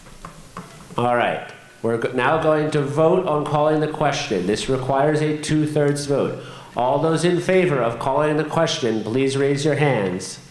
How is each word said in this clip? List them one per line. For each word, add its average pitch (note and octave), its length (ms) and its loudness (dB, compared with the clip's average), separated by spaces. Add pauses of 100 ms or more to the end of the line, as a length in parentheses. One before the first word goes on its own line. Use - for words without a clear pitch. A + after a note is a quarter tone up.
(960)
All B2 200 2
right, F#2 360 -2 (300)
we're A#2 160 0
go-, A#2+ 140 -4
now B2+ 300 2
going D#3 300 2
to D3 120 0
vote E3 420 2
on D3 200 -2
calling D3+ 340 2
the D3+ 80 0
question. C#3 580 -2
This G#2+ 240 0
requires C#3 520 0
a D3+ 180 0
two-thirds D3 640 0
vote. C#3 380 -2 (320)
All C3 240 2
those D#3+ 260 2
in F3 140 2
favor E3 420 2
of A#2 160 0
calling D3 400 0
the D#3 60 0
question, D3+ 600 0
please B2+ 320 0
raise C#3 300 0
your D3 100 2
hands. G#2+ 600 0 (140)